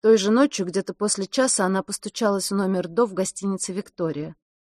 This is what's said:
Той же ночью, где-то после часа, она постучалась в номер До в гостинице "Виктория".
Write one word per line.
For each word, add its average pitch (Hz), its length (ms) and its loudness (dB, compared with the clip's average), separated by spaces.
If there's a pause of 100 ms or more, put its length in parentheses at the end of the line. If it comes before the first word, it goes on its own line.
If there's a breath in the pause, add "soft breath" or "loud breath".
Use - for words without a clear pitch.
Той 220 160 8
же 202 140 2
ночью, 240 340 2
где-то 180 280 -4
после 202 340 -2
часа, 254 380 2
она 190 180 0
постучалась 202 680 -2
в 202 60 -2
номер 190 320 0
До 196 180 2
в 196 80 -8
гостинице 190 600 -4
"Виктория". 160 640 -6 (260)